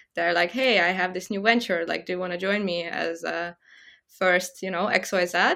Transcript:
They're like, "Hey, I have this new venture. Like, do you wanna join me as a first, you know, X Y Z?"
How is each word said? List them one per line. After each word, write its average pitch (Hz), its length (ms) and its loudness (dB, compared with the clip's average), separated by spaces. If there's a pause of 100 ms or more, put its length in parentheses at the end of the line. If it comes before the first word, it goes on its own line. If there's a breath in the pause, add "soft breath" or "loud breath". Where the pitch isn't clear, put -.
(140)
They're 170 200 0
like, 175 180 2
"Hey, 247 280 2
I 170 100 4
have 185 260 -2
this 185 160 -6
new 196 100 -2
venture. 208 460 2
Like, 170 180 -4
do 180 80 -4
you 180 60 -2
wanna 180 180 -4
join 202 260 0
me 175 200 -2
as 165 400 -4
a 170 340 -6 (500 soft breath)
first, 180 540 0
you 190 80 -6
know, 185 180 0
X - 240 -2
Y 180 140 2
Z?" 175 120 -2 (180)